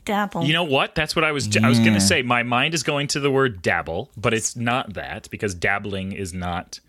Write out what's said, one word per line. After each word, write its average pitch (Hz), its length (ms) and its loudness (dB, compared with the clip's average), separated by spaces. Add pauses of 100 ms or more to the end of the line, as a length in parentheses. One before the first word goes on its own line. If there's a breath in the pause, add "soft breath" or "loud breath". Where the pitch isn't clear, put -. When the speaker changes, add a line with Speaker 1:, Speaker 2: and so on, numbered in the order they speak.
Speaker 1:
dabble. 202 400 -2
Speaker 2:
You 156 80 2
know 170 100 0
what? 151 320 0
That's 156 200 -2
what 160 100 2
I 156 60 2
was 131 160 -2
j-, 107 140 2
I 110 80 6
was 117 100 6
gonna 113 140 6
Speaker 3:
Yeah. 104 60 4
Speaker 2:
say. 139 220 4
My 120 220 2
mind 123 300 0
is 165 100 -2
going 143 240 0
to 147 120 -2
the 143 120 2
word 127 300 2
dabble, 85 540 -2
but 113 180 0
it's - 220 -2
not 120 380 -2
that, 123 380 -12
because 110 220 -4
dabbling 98 600 -4
is 92 200 -8
not 90 560 -6